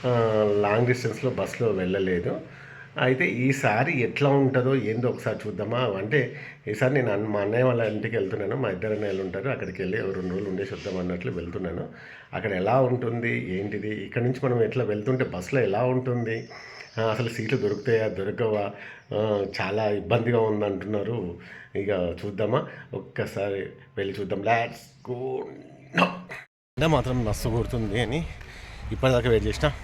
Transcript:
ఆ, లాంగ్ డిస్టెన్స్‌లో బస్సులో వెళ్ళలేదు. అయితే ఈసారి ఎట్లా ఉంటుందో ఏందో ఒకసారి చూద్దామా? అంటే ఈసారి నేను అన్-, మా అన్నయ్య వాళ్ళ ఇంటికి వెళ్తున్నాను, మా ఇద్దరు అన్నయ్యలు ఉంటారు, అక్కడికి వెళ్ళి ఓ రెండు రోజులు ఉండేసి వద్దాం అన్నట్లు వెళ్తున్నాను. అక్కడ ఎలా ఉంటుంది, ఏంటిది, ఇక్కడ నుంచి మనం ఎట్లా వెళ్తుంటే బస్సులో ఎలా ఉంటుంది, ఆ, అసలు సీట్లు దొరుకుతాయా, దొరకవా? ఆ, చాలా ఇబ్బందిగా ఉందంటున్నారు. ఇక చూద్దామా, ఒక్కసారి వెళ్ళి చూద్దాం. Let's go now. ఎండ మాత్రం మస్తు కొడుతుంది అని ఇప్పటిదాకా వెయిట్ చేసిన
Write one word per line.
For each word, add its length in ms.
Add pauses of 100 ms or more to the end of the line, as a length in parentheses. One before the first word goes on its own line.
ఆ, 40 (520)
లాంగ్ 260
డిస్టెన్స్‌లో 440
బస్సులో 380
వెళ్ళలేదు. 720 (600)
అయితే 240
ఈసారి 760
ఎట్లా 280
ఉంటుందో 460
ఏందో 320
ఒకసారి 300 (100)
చూద్దామా? 300
అంటే 580 (320)
ఈసారి 260
నేను 200
అన్-, 140
మా 120
అన్నయ్య 240
వాళ్ళ 180
ఇంటికి 360
వెళ్తున్నాను, 380
మా 140
ఇద్దరు 240
అన్నయ్యలు 280
ఉంటారు, 280
అక్కడికి 320
వెళ్ళి 200
ఓ 100
రెండు 220
రోజులు 160
ఉండేసి 240
వద్దాం 240
అన్నట్లు 340
వెళ్తున్నాను. 560 (460)
అక్కడ 180
ఎలా 300
ఉంటుంది, 760
ఏంటిది, 300
ఇక్కడ 320
నుంచి 220
మనం 200
ఎట్లా 200
వెళ్తుంటే 400
బస్సులో 380
ఎలా 220
ఉంటుంది, 680 (480)
ఆ, 40
అసలు 280
సీట్లు 280
దొరుకుతాయా, 500
దొరకవా? 640 (460)
ఆ, 280 (160)
చాలా 240
ఇబ్బందిగా 540
ఉందంటున్నారు. 1000 (380)
ఇక 400 (100)
చూద్దామా, 420 (260)
ఒక్కసారి 760 (280)
వెళ్ళి 220
చూద్దాం. 220
Let's 680
go 320 (540)
now. 100 (680)
ఎండ 80
మాత్రం 400
మస్తు 240
కొడుతుంది 520
అని 240 (680)
ఇప్పటిదాకా 380
వెయిట్ 160
చేసిన 260 (120)